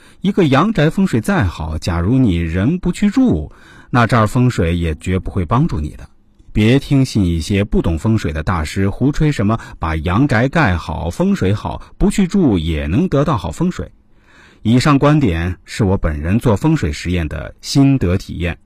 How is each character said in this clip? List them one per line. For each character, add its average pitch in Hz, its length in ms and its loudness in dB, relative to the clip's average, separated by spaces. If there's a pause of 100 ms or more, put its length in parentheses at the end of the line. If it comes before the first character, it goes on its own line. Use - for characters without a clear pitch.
(220)
一 190 100 0
个 202 140 2
阳 147 280 2
宅 156 160 2
风 190 180 2
水 117 140 -2
再 170 240 0
好， 78 320 -6
假 85 220 -2
如 107 180 2
你 113 180 2
人 92 440 0
不 180 120 -2
去 202 180 0
住， 196 420 0 (380)
那 120 180 2
这 123 100 2
儿 110 100 4
风 127 220 2
水 87 260 0
也 82 200 -2
绝 92 240 -2
不 - 120 -6
会 90 140 -2
帮 127 220 0
助 101 120 -4
你 76 120 -6
的。 - 180 -18 (420)
别 113 280 4
听 135 260 2
信 104 200 0
一 85 140 0
些 98 240 0
不 104 180 0
懂 85 180 0
风 110 180 2
水 85 160 -4
的 78 100 -4
大 85 200 -2
师 98 260 -2
胡 123 220 0
吹 151 200 2
什 117 140 -2
么 110 140 0 (200)
把 80 160 -4
阳 87 320 0
宅 123 220 2
盖 135 260 0
好， 80 340 -6
风 190 260 0
水 98 180 0
好， - 280 -6 (160)
不 190 120 2
去 196 180 2
住 151 300 2
也 78 300 -2
能 131 200 0
得 143 160 0
到 147 140 0
好 85 140 -8
风 175 200 -4
水。 - 200 -10 (720)
以 120 160 4
上 143 200 4
观 147 200 4
点 90 460 -2
是 - 180 -4
我 95 140 2
本 76 240 -4
人 92 160 0
做 117 180 2
风 156 220 2
水 85 140 -2
实 - 180 -8
验 87 180 -2
的 - 340 -12
心 139 360 2
得 90 180 2
体 - 180 -6
验， 82 320 -6